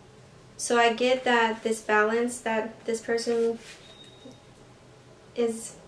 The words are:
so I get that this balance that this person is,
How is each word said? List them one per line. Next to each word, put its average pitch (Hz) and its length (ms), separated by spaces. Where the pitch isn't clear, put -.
so 240 220
I 233 140
get 247 320
that 226 360
this 220 200
balance 220 580
that 220 460
this 226 140
person 233 600
is, 226 400